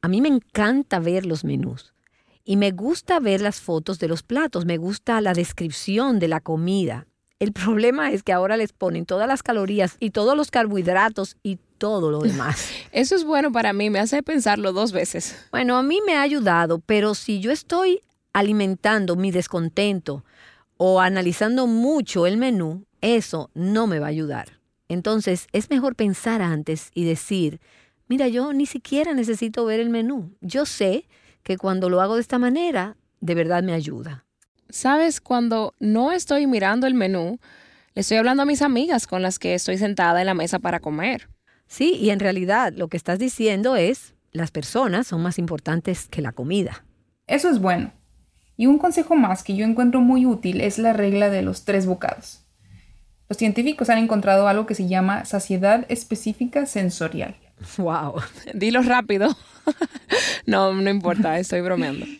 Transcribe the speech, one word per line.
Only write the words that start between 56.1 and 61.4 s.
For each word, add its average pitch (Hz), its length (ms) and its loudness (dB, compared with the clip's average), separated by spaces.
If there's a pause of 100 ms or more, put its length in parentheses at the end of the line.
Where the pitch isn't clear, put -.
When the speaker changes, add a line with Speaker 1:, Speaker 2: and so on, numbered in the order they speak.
Speaker 3:
sensorial. 180 680 -4 (420)
Speaker 1:
Wow. 160 380 -2 (380)
Speaker 2:
Dilo 226 280 2
rápido. 240 540 2 (300)
<laughs> 302 120 0 (680)
No, 196 280 2
no 196 160 0
importa, 175 500 0
estoy 180 200 -2